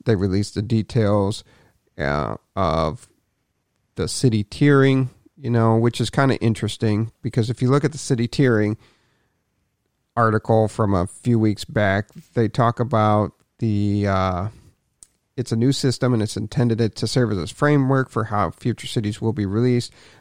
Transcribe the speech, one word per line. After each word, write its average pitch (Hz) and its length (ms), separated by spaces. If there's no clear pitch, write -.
they 113 120
released 95 380
the 101 80
details, 104 800
uh, 71 400
of 80 540
the 113 140
city 110 360
tiering, 135 640
you 135 100
know, 113 300
which 120 240
is 110 80
kinda 139 320
interesting 110 680
because 113 260
if 127 140
you 127 80
look 143 140
at 143 80
the 139 60
city 120 300
tiering 107 480
article 110 520
from 101 260
a 92 140
few 120 320
weeks 107 240
back, 104 440
they 117 140
talk 117 300
about 107 540
the, 101 480
uh, 95 420
it's 123 140
a 117 60
new 123 160
system 127 420
and 110 80
it's - 140
intended 113 440
it 110 140
to 113 140
serve 120 240
as 90 180
a - 20
framework 135 580
for 113 140
how 104 280
future - 340
cities 104 340
will 113 120
be 104 120
released. 120 480